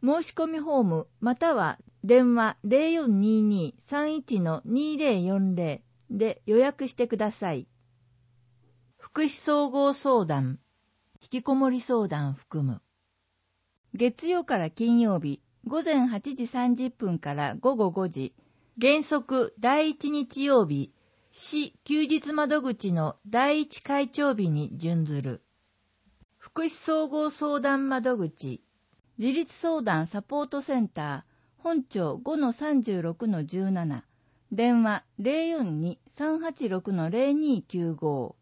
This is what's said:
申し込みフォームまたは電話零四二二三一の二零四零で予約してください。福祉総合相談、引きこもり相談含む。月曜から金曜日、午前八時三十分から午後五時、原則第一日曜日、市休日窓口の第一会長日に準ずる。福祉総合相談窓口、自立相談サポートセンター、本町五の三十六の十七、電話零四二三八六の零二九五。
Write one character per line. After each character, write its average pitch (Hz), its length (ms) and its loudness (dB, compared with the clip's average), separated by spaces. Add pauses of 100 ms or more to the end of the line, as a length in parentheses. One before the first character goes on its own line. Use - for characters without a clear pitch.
申 311 200 2
し - 80 -14
込 320 160 -2
み 320 100 -4
フ 294 200 0
ォ - 20 4
ー - 20 4
ム 165 240 2 (140)
ま 240 160 0
た 330 180 2
は 175 240 0 (240)
電 240 320 8
話 226 300 2
零 277 260 4
四 269 300 2
二 214 200 4
二 208 360 0 (100)
三 302 300 -2
一 254 240 -2
の 160 240 -2
二 294 320 -2
零 262 260 2
四 190 320 2
零 165 300 -4 (260)
で 202 340 -2
予 214 120 2
約 269 320 2
し - 60 -10
て 240 120 0
く 233 120 -4
だ 214 120 0
さ 190 220 -6
い。 131 160 -8 (1300)
福 - 240 -4
祉 311 60 2
総 294 420 0
合 277 220 2
相 254 340 2
談、 139 320 -2 (640)
引 - 60 -20
き 247 160 -6
こ 277 100 2
も 269 160 4
り 254 100 0
相 226 280 0
談 147 240 -2
含 139 320 -6
む。 123 180 -4 (1120)
月 233 320 -2
曜 349 160 0
か 269 140 -2
ら 160 140 -2
金 233 300 2
曜 202 200 2
日、 143 220 -6 (240)
午 294 160 -4
前 285 240 2
八 247 280 -4
時 247 120 -6
三 247 280 0
十 254 140 -4
分 185 300 -4
か 147 160 -6
ら 143 220 -4
午 269 200 0
後 208 140 2
五 185 180 -2
時、 135 260 -8 (460)
原 285 220 4
則 262 580 -2
第 302 300 2
一 294 200 -4
日 277 340 -4
曜 262 220 4
日、 139 280 -4 (360)
市 - 440 -6 (100)
休 302 200 2
日 294 280 0
窓 302 300 2
口 226 320 -2
の 156 220 0 (100)
第 269 340 2
一 294 200 -6
会 285 280 -2
長 285 260 0
日 202 140 0
に 151 300 -2
準 165 260 0
ず 147 160 -4
る。 127 220 -6 (960)
福 - 240 -8
祉 320 80 0
総 311 360 0
合 302 220 -2
相 294 320 -2
談 269 300 0
窓 254 260 0
口、 156 480 -6 (540)
自 240 140 0
立 320 220 -4
相 320 280 -2
談 165 240 0
サ 202 160 -8
ポ 294 220 -4
ー - 20 -12
ト 285 160 -6
セ 269 180 -2
ン 214 80 0
タ 147 400 -8
ー、 - 340 -20
本 330 200 -2
町 170 340 -4
五 294 220 -6
の 262 140 0
三 294 280 0
十 196 220 -2
六 170 260 -4
の 170 160 -2
十 190 260 -4
七、 165 360 -4 (460)
電 233 300 4
話 208 220 0 (140)
零 302 300 0
四 220 340 -2
二 170 260 -4
三 311 320 -4
八 311 300 -4
六 190 240 -2
の 165 160 -2
零 262 240 2
二 285 280 0
九 170 300 -4
五。 147 500 -4